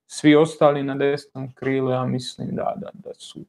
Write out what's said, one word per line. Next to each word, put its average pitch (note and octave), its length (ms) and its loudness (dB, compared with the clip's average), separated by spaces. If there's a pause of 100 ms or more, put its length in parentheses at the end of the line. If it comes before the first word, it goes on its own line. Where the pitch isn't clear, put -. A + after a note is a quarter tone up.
Svi D3+ 300 4
ostali D3 460 4
na C#3 120 -4
desnom C#3 580 -4
krilu, C3+ 380 -2
ja B2+ 140 -2
mislim B2+ 460 -6
da, B2 260 -4
da, - 160 -12
da - 220 -16
su - 340 -20